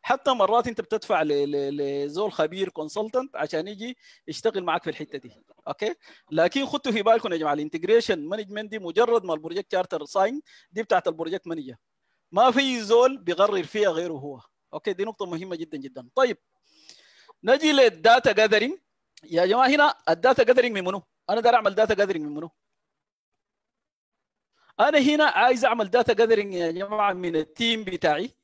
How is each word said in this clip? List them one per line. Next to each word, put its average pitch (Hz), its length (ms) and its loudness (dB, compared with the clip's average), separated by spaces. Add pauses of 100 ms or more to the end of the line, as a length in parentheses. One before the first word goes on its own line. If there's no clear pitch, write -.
حتى 269 300 -2
مرات 233 360 2
انت 226 140 -8
بتدفع 196 400 -2
ل-، 143 300 0
ل-، 143 540 -4
لزول 180 260 -6
خبير 180 380 -4
كونسلتنت 214 680 -8
عشان 160 320 -6
يجي 214 300 -14 (300)
يشتغل 190 360 -4
معاك 170 200 -2
في 170 60 -8
الحته 151 280 -12
دي. 123 140 -16 (360)
اوكي، 220 280 -6 (360)
لكن 180 340 0
خدوا 277 260 -4
في 208 100 -2
بالكم 220 320 2
يا 165 40 -4
جماعه، 151 160 -2
الانتجريشن 170 680 0
مانجمنت 202 520 -10
دي 220 80 -8
مجرد 202 440 0
ما 175 100 -4
البروجكت 165 380 -8
شارتر 180 340 -4
ساين، 220 360 -2 (300)
دي 214 120 -6
بتاعت 185 240 0
البروجكت 165 400 -6
مانجر، 139 280 -10 (560)
ما 233 200 4
في 254 300 0
زول 240 360 4
بيقرر 185 460 0
فيها 208 260 0
غيره 165 240 -4
هو. 135 280 -14 (320)
اوكي، 185 200 -6
دي 185 100 -6
نقطه 208 220 -8
مهمه 175 300 -8
جدًا 156 220 -12
جدًا. 131 380 -16
طيب، 262 220 0 (1080)
نجي 285 280 4
للداتا 233 600 6
جاذرينج. 214 460 2 (460)
يا 170 220 0
جماعه، 247 220 4
هنا 294 280 4 (140)
الداتا 240 340 4
جاذرينج 240 340 4
من 185 80 -4
منو؟ 190 180 -4 (260)
انا 220 120 0
داير 240 140 4
اعمل 208 200 2
داتا 214 180 2
جاذرينج 190 320 0
من 147 80 -10
منو؟ 156 160 -10 (2250)
انا 302 180 4
هنا 302 280 4
عايز 247 400 2
اعمل 226 240 0
داتا 240 240 2
جاذرينج 208 400 2
يا 170 180 -4
جماعه 202 420 -2
من 175 220 -6
التيم 220 480 -4
بتاعي. 180 480 -2 (120)